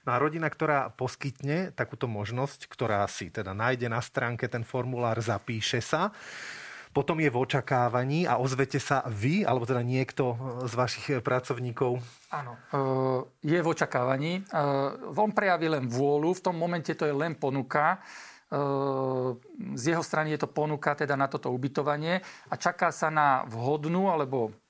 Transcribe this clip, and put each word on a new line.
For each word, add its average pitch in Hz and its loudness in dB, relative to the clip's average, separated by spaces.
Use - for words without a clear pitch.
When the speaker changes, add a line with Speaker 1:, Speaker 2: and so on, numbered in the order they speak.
Speaker 1:
No 127 -2
a 123 2
rodina, 151 0
ktorá 147 0
poskytne 143 -4
takúto 127 -4
možnosť, 110 -6
ktorá 104 0
si 92 -8
teda 95 -6
nájde 120 0
na 117 -2
stránke 120 -2
ten 117 -4
formulár, 120 -2
zapíše 113 -2
sa, 165 0
potom 160 0
je 147 6
v 120 0
očakávaní 131 2
a 120 2
ozvete 131 0
sa - 0
vy, 127 2
alebo 123 2
teda 123 0
niekto, 127 0
e, - -4
z 113 -4
vašich, 123 0
e, 135 0
pracovníkov? 123 0
Speaker 2:
Áno, 127 -8
e, - -
je 165 4
v 151 2
očakávaní. 147 0
E, - -4
on 208 2
prejaví 180 2
len 135 2
vôľu, 143 2
v - -8
tom 175 0
momente 170 -2
to 160 2
je 147 2
len 151 0
ponuka. 147 2
E, 147 0
z 151 2
jeho 165 2
strany 156 0
je 147 -2
to - -4
ponuka 147 0
teda 143 0
na 135 2
toto 127 -2
ubytovanie 147 0
a - -2
čaká 180 0
sa - -2
na 147 4
vhodnú 151 0
alebo 131 0